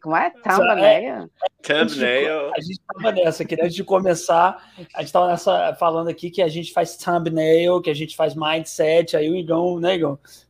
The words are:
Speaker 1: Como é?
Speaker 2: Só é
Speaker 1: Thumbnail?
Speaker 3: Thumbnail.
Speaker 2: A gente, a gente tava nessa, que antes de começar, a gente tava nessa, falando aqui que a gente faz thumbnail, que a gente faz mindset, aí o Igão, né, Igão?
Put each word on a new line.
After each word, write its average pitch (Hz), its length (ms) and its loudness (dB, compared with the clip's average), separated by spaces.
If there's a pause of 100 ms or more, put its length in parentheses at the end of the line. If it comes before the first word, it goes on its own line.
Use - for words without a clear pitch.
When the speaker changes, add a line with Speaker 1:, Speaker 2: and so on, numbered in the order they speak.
Speaker 1:
Como 156 140 -2
é? 175 160 0 (120)
Speaker 2:
Só 214 60 2
é 196 720 4
Speaker 1:
Thumbnail? - 80 -18 (320)
Speaker 3:
Thumbnail. 147 760 0
Speaker 2:
A 143 60 -4
gente, 156 100 -8
a 156 40 -6
gente 180 280 -12
tava 208 240 -4
nessa, 165 320 0
que 165 100 -6
antes 165 220 0
de 196 80 -6
começar, 180 760 2 (360)
a - 60 -6
gente 147 100 -10
tava 180 160 4
nessa, 175 500 0
falando 165 300 0
aqui 165 200 -8
que 175 140 -2
a 170 60 2
gente 160 240 -8
faz 175 240 -2
thumbnail, 170 840 2
que 170 100 -2
a 147 40 -2
gente 151 220 -8
faz 151 180 0
mindset, 160 840 0
aí 151 140 0
o 180 60 -2
Igão, 170 420 0
né, 175 160 0
Igão? 147 240 -2 (320)